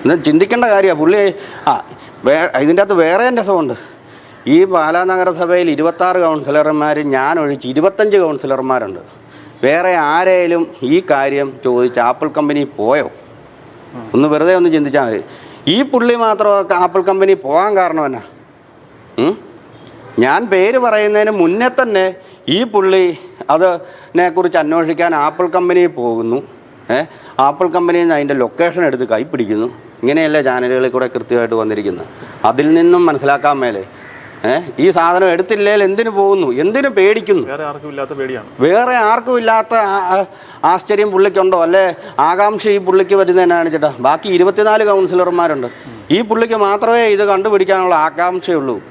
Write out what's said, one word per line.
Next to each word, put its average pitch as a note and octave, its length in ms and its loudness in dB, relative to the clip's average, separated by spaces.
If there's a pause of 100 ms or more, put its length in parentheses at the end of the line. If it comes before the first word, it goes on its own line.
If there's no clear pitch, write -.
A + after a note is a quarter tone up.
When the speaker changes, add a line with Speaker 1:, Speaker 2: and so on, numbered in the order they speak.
Speaker 1:
ഇന്ന് C#3 120 4 (120)
ചിന്തിക്കേണ്ട G#3 460 0
കാര്യമാണ് F#3+ 280 2
പുള്ളി. F#3+ 200 2 (500)
ആ, - 20 2 (540)
വേ-, D#3+ 240 2 (140)
ഇതിൻ്റെ E3+ 180 2
അകത്ത് G3+ 200 0
വേറെ F#3 220 2 (140)
രസമുണ്ട്. F3 360 -2 (800)
ഈ - 20 6 (160)
പാലാ E3 280 0 (100)
നഗരസഭയിൽ F3+ 640 0
ഇരുപത്താറ് E3+ 500 0
കൗൺസിലർമാർ, D3+ 720 0 (180)
ഞാൻ C3+ 180 0 (100)
ഒഴിച്ച് C#3+ 300 -6
ഇരുപത്തഞ്ച് G3 500 0
കൗൺസിലർമാരുണ്ട്. C3 760 -4 (640)
വേറെ F3 280 2 (220)
ആരെയും F3 480 2 (300)
ഈ E3+ 40 4 (140)
കാര്യം C#3 360 0 (180)
ചോദിച്ച് B2 340 0 (100)
ആപ്പിൾ D3 280 -4
കമ്പനി D3 260 0 (160)
പോയോ? A#2+ 280 0 (1080)
ഒന്ന് C#3 180 4
വെറുതെ D#3+ 260 2
ഒന്ന് F3 160 2
ചിന്തിച്ചാൽ C#3+ 340 0
മതി. G#2 120 -4 (540)
ഈ - 20 0 (160)
പുള്ളി A#3+ 220 2 (100)
മാത്രം G3+ 580 0
ആപ്പിൾ F3+ 260 0
കമ്പനി F#3+ 260 2 (120)
പോകാൻ F3 320 0
കാരണം D#3+ 300 0
എന്നാ? A#2+ 140 -8 (1000)
ഉം? E3+ 100 2 (880)
ഞാൻ C#3+ 160 2 (120)
പേര് F#3+ 340 2
പറയുന്നതിന് G#3+ 540 2
മുന്നേ F#3+ 380 2
തന്നെ A3 260 0 (520)
ഈ G3 40 0 (140)
പുള്ളി F#3+ 320 2 (480)
അതിനെക്കുറിച്ച് F3 1120 0
അന്വേഷിക്കാൻ E3 480 0 (120)
ആപ്പിൾ D#3 220 -2 (100)
കമ്പനി F3+ 260 2 (140)
പോകുന്നു. A#2 420 -2 (600)
ഏ? - 20 0 (480)
ആപ്പിൾ D3 280 0
കമ്പനിയിൽ F3 300 2
നിന്ന് E3 120 2
അതിൻ്റെ C#3+ 260 -2
ലൊക്കേഷൻ E3+ 460 -2
എടുത്ത് B2+ 240 -4
കൈപ്പിടിക്കുന്നു. A2+ 540 -2 (340)
ഇങ്ങനെയല്ലേ D3+ 480 0
ചാനലുകളിൽ B2+ 460 0
കൂടെ B2+ 200 0
കൃത്യമായിട്ട് A#2 460 -2
വന്നിരിക്കുന്നത്? G#2 460 -4 (420)
അതിൽ C3+ 180 0 (100)
നിന്നും F3 320 4
മനസ്സിലാക്കാൻ C#3+ 540 0
മേലെ, G#2 200 -4 (680)
ഏ? - 20 2 (300)
ഈ F3 40 4 (120)
സാധനം F3 340 2
എടുത്തില്ലേൽ G#3 540 0
എന്തിനു A3 320 -2
പോകുന്നു, G3 280 2 (160)
എന്തിനു C4+ 260 0 (100)
പേടിക്കുന്നു? G3+ 520 2
Speaker 2:
വേറെ D3+ 200 -10
ആർക്കും D3 220 -14
ഇല്ലാത്ത C#3 280 -8
പേടിയാണ്. B2+ 260 -8 (200)
Speaker 1:
വേറെ A#3+ 280 2 (140)
ആർക്കും A#3 320 0
ഇല്ലാത്ത A3 320 0 (220)
ആ, G3+ 40 -2 (140)
ആ, F#3+ 40 2 (560)
ആശ്ചര്യം G#3 400 0
പുള്ളിക്കുണ്ടോ, F#3+ 540 2
അല്ലേ F#3+ 180 4 (440)
ആകാംക്ഷ G#3 380 0 (100)
ഈ - 100 0
പുള്ളിക്ക് F#3+ 340 2
വരുന്ന F3+ 280 2
എന്നാണ് E3+ 260 0
ചേട്ടാ? D3 180 0 (140)
ബാക്കി D#3+ 300 0
ഇരുപത്തിനാല് G#3 540 2
കൗൺസിലർമാരുണ്ട്. F3 800 0 (480)
ഈ A3+ 120 0
പുള്ളിക്ക് A3+ 380 -2
മാത്രമേ A3+ 380 0 (120)
ഇത് G#3 160 0
കണ്ടുപിടിക്കാനുള്ള F#3+ 600 0 (120)
ആകാംക്ഷയുള്ളൂ E3 720 -4 (140)